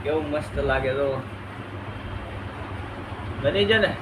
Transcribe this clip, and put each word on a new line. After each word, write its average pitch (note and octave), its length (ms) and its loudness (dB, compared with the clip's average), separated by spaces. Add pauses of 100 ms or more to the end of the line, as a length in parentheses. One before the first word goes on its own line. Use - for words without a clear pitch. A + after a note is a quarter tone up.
કેવું D3 260 2
મસ્ત D3 280 -2
લાગે C3 360 2
જો. C3+ 280 2 (2250)
બની G3 240 4
જાય A3 140 6
ને? F#3+ 220 6